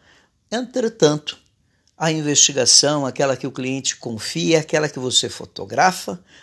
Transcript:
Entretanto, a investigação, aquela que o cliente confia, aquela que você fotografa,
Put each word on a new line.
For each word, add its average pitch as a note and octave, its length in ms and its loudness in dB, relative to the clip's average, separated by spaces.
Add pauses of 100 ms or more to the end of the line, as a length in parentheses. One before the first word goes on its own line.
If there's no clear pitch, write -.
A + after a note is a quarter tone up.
(500)
Entretanto, A3+ 880 0 (580)
a D#3+ 140 0
investigação, D3 960 2
aquela C3+ 300 0
que C#3 100 -8
o C3 60 -8
cliente C3 440 -4
confia, D#3+ 640 0
aquela D3+ 280 -2
que C#3 100 -10
você B2+ 300 0
fotografa, D#3+ 920 -2 (240)